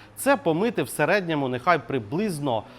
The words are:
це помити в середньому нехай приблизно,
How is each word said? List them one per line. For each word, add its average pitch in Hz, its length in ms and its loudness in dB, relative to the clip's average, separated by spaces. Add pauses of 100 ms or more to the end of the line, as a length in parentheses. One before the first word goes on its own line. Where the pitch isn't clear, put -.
(160)
це 262 220 2
помити 175 460 0
в - 60 -6
середньому 156 600 0
нехай 127 380 0
приблизно, 139 760 -2 (160)